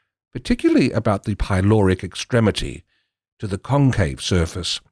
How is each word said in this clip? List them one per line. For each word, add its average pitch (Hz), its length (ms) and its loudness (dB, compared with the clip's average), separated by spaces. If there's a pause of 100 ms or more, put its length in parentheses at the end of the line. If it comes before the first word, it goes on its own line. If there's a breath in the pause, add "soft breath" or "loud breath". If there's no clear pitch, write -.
(340)
particularly 247 580 0
about 107 320 0
the 104 120 -4
pyloric 98 680 2
extremity, 95 800 -2 (560)
to 110 80 -8
the 95 100 -6
concave 117 640 0
surface 85 600 -2 (100)